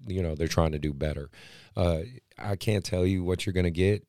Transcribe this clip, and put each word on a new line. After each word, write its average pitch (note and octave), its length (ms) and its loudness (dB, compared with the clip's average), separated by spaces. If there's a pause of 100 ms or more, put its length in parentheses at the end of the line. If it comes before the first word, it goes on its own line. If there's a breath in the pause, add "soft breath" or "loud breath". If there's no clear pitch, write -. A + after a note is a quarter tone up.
you F#2 140 -2
know, D#2+ 100 -2
they're D#2 140 -2
trying E2 240 2
to D2+ 80 -4
do D2 140 -2
better. D2 360 -4 (460 loud breath)
Uh, E2+ 280 2 (340)
I G#2 180 -4
can't G2+ 280 0
tell F2+ 220 0
you F#2+ 180 2
what F2 220 0
you're G2 80 -2
gonna F2+ 160 4
get. F#2 400 2